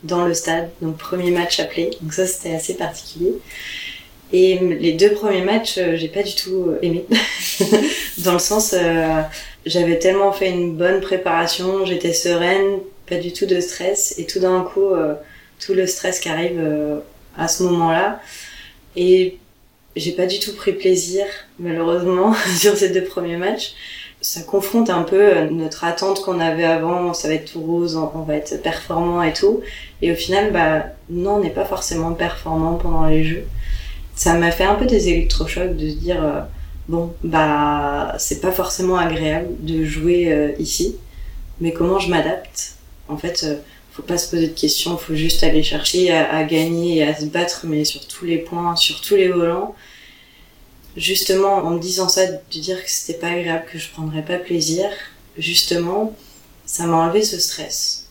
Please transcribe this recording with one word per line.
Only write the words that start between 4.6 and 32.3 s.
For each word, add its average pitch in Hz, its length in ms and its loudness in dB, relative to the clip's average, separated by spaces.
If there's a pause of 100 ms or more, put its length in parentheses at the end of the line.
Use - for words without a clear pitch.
euh, 170 160 2
les 165 140 2
deux 190 180 6
premiers 208 320 0
matchs, 214 360 0
euh, 165 180 2
j'ai 160 100 -4
pas 190 160 -4
du 202 140 -4
tout, 185 320 -2
euh, 156 140 0
aimé. 170 220 0 (540)
<laughs> 226 600 2
Dans 175 160 2
le 180 40 2
sens, 208 400 0
euh, 160 440 2 (440)
j'avais 170 320 2
tellement 196 320 4
fait 196 200 0
une 175 260 -2
bonne 185 240 2
préparation, 185 840 0
j'étais 175 280 0
sereine, 180 680 2 (300)
pas 180 80 -4
du 175 160 -4
tout 190 140 -2
de 185 120 2
stress, 180 600 -2
et 165 80 -6
tout - 120 -4
d'un 185 220 2
coup, 190 340 0
euh, 156 200 0 (500)
tout 190 100 -2
le 185 140 2
stress 185 320 -4
qui - 80 -6
arrive, 170 300 -2
euh, 151 420 -2 (360)
à 165 120 -2
ce - 160 0
moment-là. 175 560 2 (760)
Et 185 440 4 (580)
j'ai 165 160 -4
pas 185 140 0
du 196 120 -2
tout 208 160 -6
pris - 180 -2
plaisir, 185 520 2 (340)
malheureusement, 175 760 2 (140)
<laughs> 180 140 0
sur 208 160 6
ces 190 140 4
deux 180 140 2
premiers 170 340 -4
matchs. 196 340 -4 (480)
Ça - 200 -6
confronte 196 480 0
un 175 140 0
peu, 190 180 4
euh, 165 300 6
notre 160 340 -4
attente 190 380 -2
qu'on 175 180 -2
avait 165 240 0
avant, 165 480 2
ça - 160 -4
va 156 60 2
être - 180 -6
tout 165 80 -8
rose, 165 360 0
on, 156 180 -2
on 156 80 -6
va 151 140 -2
être 147 260 -6
performant 170 600 -2
et 156 120 2
tout. 208 260 2 (400)
Et 170 120 0
au - 20 0
final, 202 360 0
bah, 156 360 2 (240)
non, 180 240 -2
on 208 60 2
n'est 175 100 0
pas - 160 -4
forcément 170 480 -4
performant 160 600 -2